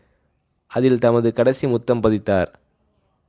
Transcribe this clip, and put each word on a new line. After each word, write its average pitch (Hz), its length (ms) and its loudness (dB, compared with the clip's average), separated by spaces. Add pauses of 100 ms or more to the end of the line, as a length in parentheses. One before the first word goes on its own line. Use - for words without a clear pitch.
(680)
அதில் 127 320 0
தமது 117 340 0
கடைசி 127 340 -2
முத்தம் 120 340 -2
பதித்தார். 104 460 0 (840)